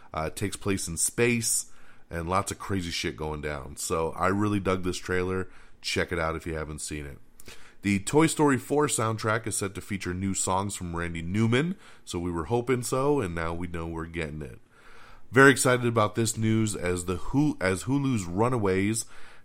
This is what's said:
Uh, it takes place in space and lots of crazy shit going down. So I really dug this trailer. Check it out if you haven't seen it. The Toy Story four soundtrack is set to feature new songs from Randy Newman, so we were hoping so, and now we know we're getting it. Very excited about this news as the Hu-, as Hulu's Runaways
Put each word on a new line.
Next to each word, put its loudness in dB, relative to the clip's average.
Uh, -2
it -6
takes -4
place -2
in -6
space 0
and -6
lots 0
of -8
crazy -4
shit -4
going -6
down. -6
So -2
I 2
really 2
dug 0
this 0
trailer. -2
Check 0
it 0
out 0
if -6
you -2
haven't -6
seen -6
it. -12
The 4
Toy 6
Story 4
four 2
soundtrack 0
is -4
set -4
to -8
feature -4
new 0
songs 0
from -6
Randy -4
Newman, 2
so -6
we -2
were -2
hoping 0
so, 0
and -2
now -2
we -4
know -6
we're -6
getting -6
it. -14
Very 10
excited 4
about 2
this 0
news 2
as -2
the -2
Hu-, 2
as 0
Hulu's 0
Runaways 2